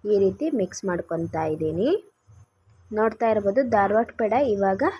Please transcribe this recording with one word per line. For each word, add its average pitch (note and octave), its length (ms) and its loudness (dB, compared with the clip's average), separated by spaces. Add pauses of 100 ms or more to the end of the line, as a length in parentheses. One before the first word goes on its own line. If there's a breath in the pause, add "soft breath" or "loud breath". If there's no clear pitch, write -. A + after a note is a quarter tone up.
ಈ G#3 200 2
ರೀತಿ F#3+ 240 0 (120)
ಮಿಕ್ಸ್ - 240 -6
ಮಾಡ್ಕೊತಾ E3 680 -4
ಇದ್ದೀನಿ. D#3+ 360 -2 (1000)
ನೋಡ್ತಾ A3 440 0
ಇರ್ಬೋದು, G3+ 280 0 (140)
ಧಾರವಾಡ G#3 420 2
ಪೇಡ G#3+ 160 0 (200)
ಇವಾಗ G3 280 0 (180)